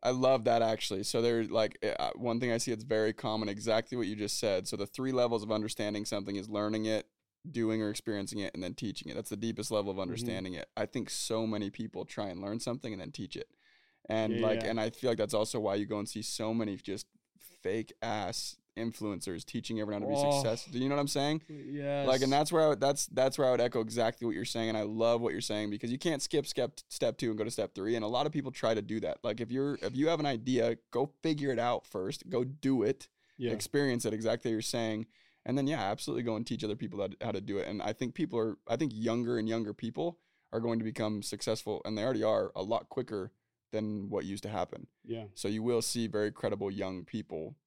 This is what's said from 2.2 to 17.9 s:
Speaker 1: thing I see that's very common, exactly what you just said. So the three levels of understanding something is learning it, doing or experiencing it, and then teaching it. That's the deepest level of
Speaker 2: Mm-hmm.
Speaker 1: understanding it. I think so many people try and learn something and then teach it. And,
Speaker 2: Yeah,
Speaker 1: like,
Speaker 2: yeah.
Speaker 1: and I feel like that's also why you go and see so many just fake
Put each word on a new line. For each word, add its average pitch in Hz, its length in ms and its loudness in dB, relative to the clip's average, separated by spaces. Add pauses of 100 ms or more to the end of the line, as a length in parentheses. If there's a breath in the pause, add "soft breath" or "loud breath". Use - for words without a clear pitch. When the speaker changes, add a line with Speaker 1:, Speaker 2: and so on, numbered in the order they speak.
Speaker 1:
thing 123 100 2
I 117 80 2
see 120 140 -2
that's 110 120 -4
very 110 280 4
common, 110 360 -2
exactly 110 480 0
what 113 120 0
you 107 80 -4
just 104 220 -2
said. 98 280 2
So 107 100 -6
the 101 100 -2
three 131 260 -4
levels 117 320 2
of 107 80 -2
understanding 107 520 -2
something 101 320 -4
is 101 120 -6
learning 107 380 0
it, 110 220 0 (400)
doing 113 320 0
or 107 100 0
experiencing 104 500 -4
it, 98 140 -4
and 90 80 -6
then 90 120 -6
teaching - 340 -6
it. 64 60 -8
That's - 160 -6
the 113 60 -6
deepest 107 340 -4
level 104 200 2
of 95 60 -2
Speaker 2:
Mm-hmm. 98 60 -2
Speaker 1:
understanding 92 520 -4
it. 80 220 -8
I 110 100 0
think - 240 -4
so 113 360 -2
many 104 240 -2
people 101 340 -6
try - 240 -6
and 90 120 -8
learn 101 180 -4
something 120 340 -4
and 95 80 -8
then 76 120 -10
teach 90 240 -8
it. - 120 -10 (600 soft breath)
And, 110 260 2
Speaker 2:
Yeah, 113 120 2
Speaker 1:
like, 110 160 2
Speaker 2:
yeah. 110 80 -2
Speaker 1:
and 113 100 0
I 110 100 0
feel 127 200 -2
like 117 80 0
that's 104 160 0
also 110 260 2
why 101 160 2
you 104 100 0
go 104 120 -2
and 104 100 -4
see 107 140 -6
so 110 300 -2
many 107 240 0
just 98 300 -8 (320)
fake - 540 -4 (100)